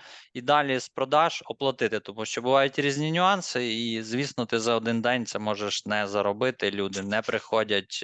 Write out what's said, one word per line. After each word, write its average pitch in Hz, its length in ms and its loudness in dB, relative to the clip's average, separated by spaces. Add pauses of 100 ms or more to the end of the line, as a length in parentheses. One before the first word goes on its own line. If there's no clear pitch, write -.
(320)
і 123 100 -8
далі 139 360 4
з - 100 -6
продаж 147 580 2
оплатити. 120 540 0
Тому 107 240 -8
що 117 180 -6
бувають 135 360 4
різні 143 340 0
нюанси, 175 640 0
і, 113 280 -2
звісно, 120 440 -2
ти 117 140 0
за 117 140 2
один 113 280 0
день 120 240 0
це - 120 -6
можеш 104 480 -4
не 104 200 0
заробити, 104 640 0
люди 98 320 -4
не 104 200 0
приходять, 107 800 -2